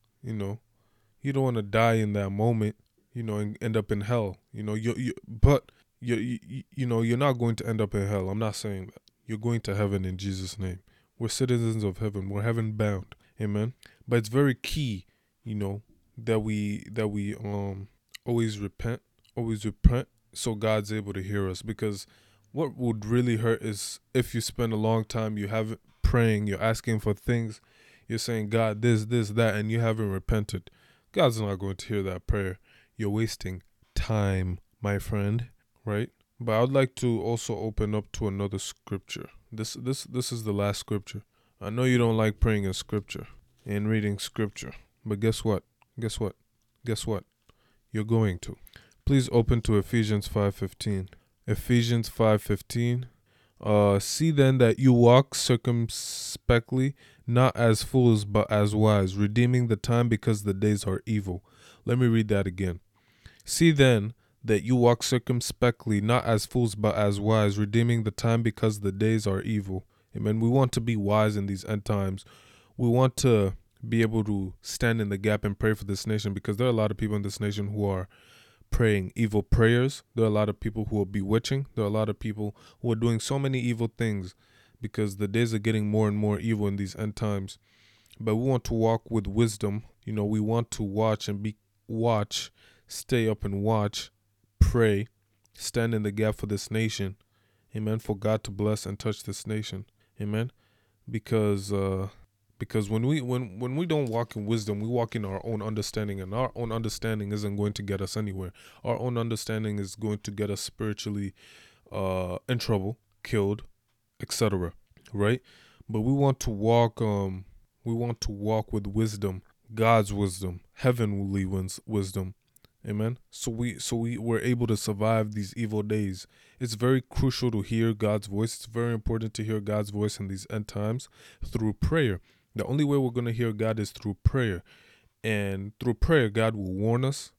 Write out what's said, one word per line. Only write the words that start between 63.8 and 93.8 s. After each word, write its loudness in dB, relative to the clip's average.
that 2
you 4
walk 6
circumspectly, 0
not 2
as 2
fools, 0
but 0
as 2
wise, 2
redeeming 2
the -4
time 0
because 0
the -2
days 2
are 0
evil." -4
Amen. -2
We 2
want 4
to 0
be 0
wise 2
in -2
these -4
end -4
times. -2
We 2
want 4
to 4
be 2
able 2
to -4
stand 0
in -2
the -2
gap 2
and -2
pray 2
for -6
this -6
nation, -2
because -4
there 2
are 4
a 2
lot 2
of -6
people -2
in -2
this -6
nation -2
who -2
are -2
praying 2
evil 2
prayers. 4
There 2
are 4
a 2
lot 2
of -4
people -4
who 0
are 0
bewitching. 0
There -2
are 0
a -2
lot 0
of -4
people -6
who -2
are 2
doing 2
so -2
many -2
evil -2
things -4
because -4
the -2
days 0
are 0
getting 0
more 2
and 0
more 0
evil 0
in 0
these -6
end -4
times. -4
But 0
we 0
want 2
to -2
walk 0
with 0
wisdom. 0
You -8
know, 0
we 0
want 0
to -6
watch 0
and -4
be, -6
watch, -2
stay 0
up -2
and -2
watch, 0